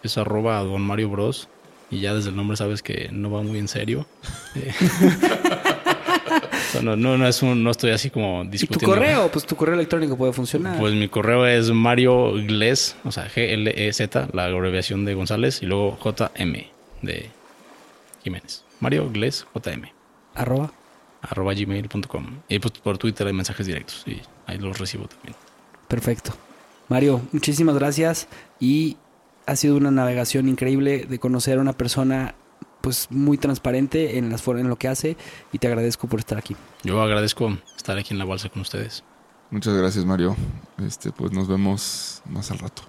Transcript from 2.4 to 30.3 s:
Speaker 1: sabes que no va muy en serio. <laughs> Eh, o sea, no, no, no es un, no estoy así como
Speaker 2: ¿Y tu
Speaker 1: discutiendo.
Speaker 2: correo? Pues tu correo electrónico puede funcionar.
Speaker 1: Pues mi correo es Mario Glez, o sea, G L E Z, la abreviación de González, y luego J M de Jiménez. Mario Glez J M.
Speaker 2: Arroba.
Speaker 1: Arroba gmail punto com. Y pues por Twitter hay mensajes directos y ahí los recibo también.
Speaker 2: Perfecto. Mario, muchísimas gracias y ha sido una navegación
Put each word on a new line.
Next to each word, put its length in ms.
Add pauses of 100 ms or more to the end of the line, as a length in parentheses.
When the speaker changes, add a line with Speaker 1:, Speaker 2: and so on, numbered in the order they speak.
Speaker 1:
sabes 260
que 300
no 180
va 100
muy 180
en 100
serio. 420
<laughs> 40 (400)
Eh, 180 (1700)
o 300
sea, 100
no, 140
no, 220
no 100
es 140
un, 220
no 80
estoy 200
así 180
como 340
Speaker 2:
¿Y 20
tu 60
Speaker 1:
discutiendo. 440
Speaker 2:
correo? 360
Pues 140
tu 120
correo 180
electrónico 420
puede 140
funcionar. 480
Speaker 1:
Pues 140
mi 160
correo 360
es 260
Mario 600
Glez, 680
o 80
sea, 180
G 240
L 200 (140)
E 40
Z, 400
la 140
abreviación 580
de 100
González, 480
y 40
luego 340
J 360
M 320 (340)
de 280 (960)
Jiménez. 400 (160)
Mario 320
Glez 420
J 200
M. 200 (420)
Speaker 2:
Arroba. 360 (500)
Speaker 1:
Arroba 320
gmail 360
punto 180
com. 180 (220)
Y 120
pues 200
por 180
Twitter 300
hay 60
mensajes 340
directos 400
y 140 (260)
ahí 100
los 220
recibo 280
también. 280 (540)
Speaker 2:
Perfecto. 440 (540)
Mario, 340 (120)
muchísimas 420
gracias 520 (320)
y 380 (480)
ha 100
sido 200
una 160
navegación 560